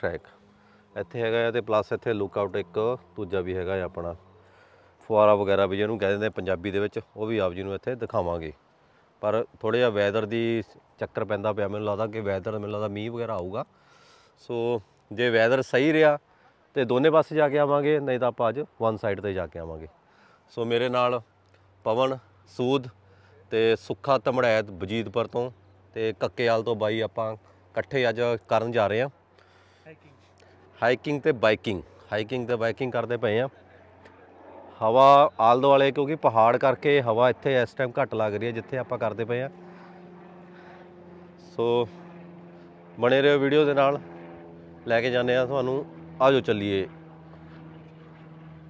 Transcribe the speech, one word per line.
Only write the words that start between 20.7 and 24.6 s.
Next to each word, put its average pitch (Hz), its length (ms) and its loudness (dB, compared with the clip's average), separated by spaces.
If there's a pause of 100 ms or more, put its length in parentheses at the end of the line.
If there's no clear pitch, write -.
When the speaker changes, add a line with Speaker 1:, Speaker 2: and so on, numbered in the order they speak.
Speaker 1:
ਨਾਲ 123 320 0 (640)
ਪਵਨ 127 340 0 (380)
ਸੂਦ 127 320 0 (640)
ਤੇ 113 260 2
ਸੁੱਖਾ 131 420 -2
ਤਮੜੈਤ 117 520 0